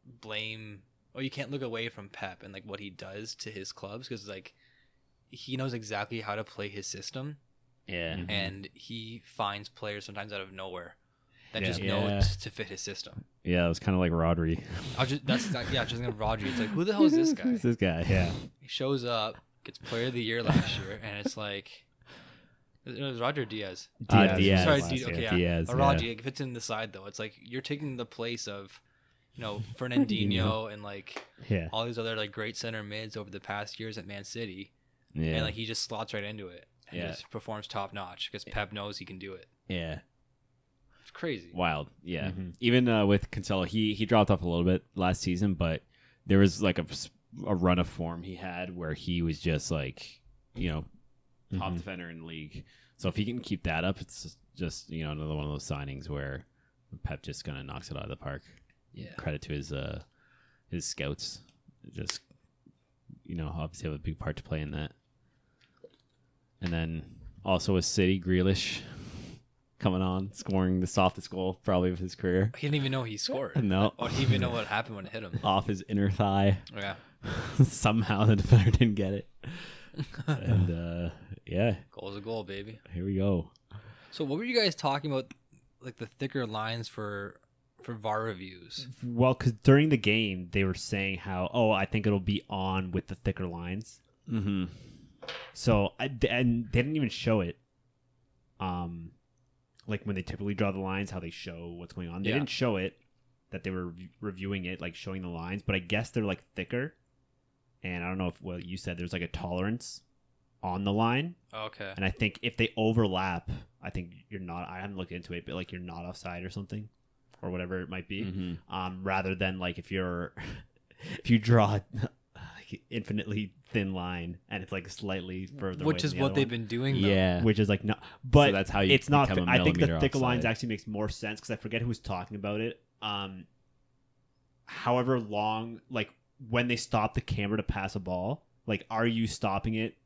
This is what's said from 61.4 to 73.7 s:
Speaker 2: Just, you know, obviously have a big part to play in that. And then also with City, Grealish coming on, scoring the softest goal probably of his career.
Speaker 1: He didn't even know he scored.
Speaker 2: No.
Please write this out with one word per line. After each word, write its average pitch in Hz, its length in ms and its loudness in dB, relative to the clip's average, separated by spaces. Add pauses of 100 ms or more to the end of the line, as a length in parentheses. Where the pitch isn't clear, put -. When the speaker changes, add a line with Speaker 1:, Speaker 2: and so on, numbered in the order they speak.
Speaker 2:
Just, - 260 -6 (1040)
you 87 120 -10
know, 80 120 -2
obviously 80 420 -6
have 76 80 -4
a 73 60 -12
big 80 160 -4
part 76 180 -4
to - 60 -14
play 80 160 -4
in 76 120 -4
that. 73 200 -6 (1700)
And 90 120 0
then 82 300 -2 (420)
also 95 300 4
with 87 100 4
City, 95 340 4
Grealish 90 640 2 (1000)
coming 92 220 2
on, 95 320 0
scoring 92 460 2
the 92 80 0
softest - 420 2
goal 92 340 -4
probably 90 280 4
of 90 80 -4
his 92 160 -6
career. 95 420 2
Speaker 1:
He 147 100 -4
didn't 147 80 2
even 135 160 0
know 131 120 -2
he 110 140 -6
scored. - 460 0
Speaker 2:
No. 98 340 4